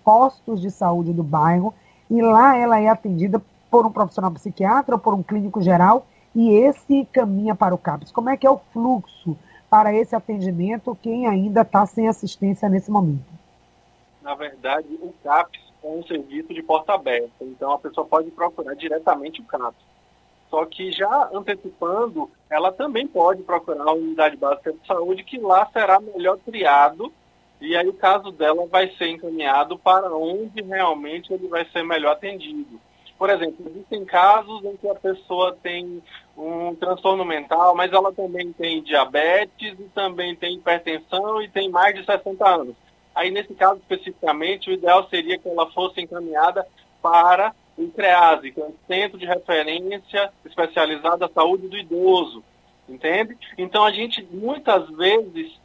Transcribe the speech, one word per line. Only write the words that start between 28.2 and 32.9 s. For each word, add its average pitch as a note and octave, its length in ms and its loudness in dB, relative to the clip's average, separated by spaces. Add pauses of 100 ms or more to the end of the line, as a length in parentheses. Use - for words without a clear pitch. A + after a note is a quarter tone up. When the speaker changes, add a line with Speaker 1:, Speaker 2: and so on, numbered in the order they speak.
Speaker 2:
dela D#3 340 0
vai F#3 300 2
ser E3+ 120 -4
encaminhado D#3+ 720 -2
para F#3 340 2
onde F#3+ 480 -6
realmente F3 720 -4
ele F#3 140 -8
vai E3+ 200 -4
ser E3+ 180 -6
melhor D#3+ 280 0
atendido. D3+ 680 -12 (360)